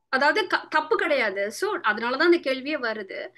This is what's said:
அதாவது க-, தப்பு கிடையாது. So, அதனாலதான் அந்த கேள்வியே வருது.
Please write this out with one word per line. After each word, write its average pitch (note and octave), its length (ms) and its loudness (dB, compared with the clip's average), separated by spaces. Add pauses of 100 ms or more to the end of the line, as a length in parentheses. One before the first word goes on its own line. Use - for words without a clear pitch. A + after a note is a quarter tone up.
அதாவது D4+ 380 2
க-, - 220 -2
தப்பு D#4 260 0
கிடையாது. A3+ 560 0
So, G4 260 -4
அதனாலதான் A#3+ 520 2
அந்த E4+ 80 8
கேள்வியே C4+ 420 -4
வருது. G#3+ 400 -6 (180)